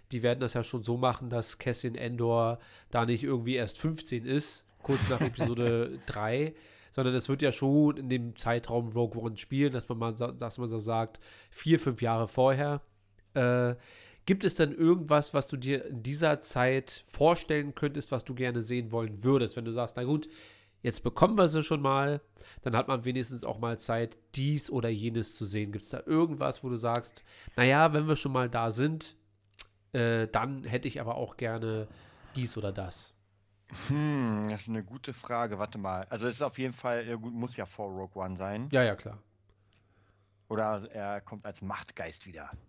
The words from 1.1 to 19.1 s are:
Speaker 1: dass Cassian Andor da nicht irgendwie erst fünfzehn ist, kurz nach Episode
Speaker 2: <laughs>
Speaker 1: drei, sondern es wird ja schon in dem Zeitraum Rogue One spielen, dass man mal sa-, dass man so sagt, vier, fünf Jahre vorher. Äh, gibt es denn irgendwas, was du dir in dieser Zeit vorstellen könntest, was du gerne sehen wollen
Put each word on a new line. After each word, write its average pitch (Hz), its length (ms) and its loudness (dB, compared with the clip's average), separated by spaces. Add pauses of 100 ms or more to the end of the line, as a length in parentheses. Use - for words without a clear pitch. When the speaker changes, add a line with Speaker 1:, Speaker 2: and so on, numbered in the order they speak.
Speaker 1:
dass 117 300 -4
Cassian 120 400 -4
Andor 117 600 2 (300)
da 120 140 2
nicht 117 200 2
irgendwie 127 320 0
erst 113 220 -2
fünfzehn 156 460 -4
ist, 135 400 -2 (180)
kurz 135 280 2
nach 120 100 2
Episode 120 840 0
Speaker 2:
<laughs> - 40 -20
Speaker 1:
drei, 127 480 -2 (380)
sondern 127 220 2
es 123 140 0
wird 135 140 0
ja 135 100 6
schon 147 460 4
in 135 100 -6
dem 120 280 -2
Zeitraum 117 520 0
Rogue 113 320 0
One 113 160 -4
spielen, 135 380 0
dass 120 160 -4
man 117 80 -4
mal 113 180 -2
sa-, 120 160 -2
dass 123 240 -8
man 120 140 -4
so 113 80 -2
sagt, 113 420 -2 (300)
vier, 165 280 6
fünf 131 220 -2
Jahre 113 260 2
vorher. 139 540 2 (540)
Äh, 123 400 4 (500)
gibt 196 200 4
es 180 100 2
denn 151 180 4
irgendwas, 160 600 4
was 143 120 2
du 139 120 -6
dir 131 260 -2
in 120 180 -8
dieser 151 380 2
Zeit 131 680 0
vorstellen 151 680 2
könntest, 147 380 -4
was 123 120 -2
du 127 100 -8
gerne 120 280 0
sehen 113 300 -2
wollen 110 300 -2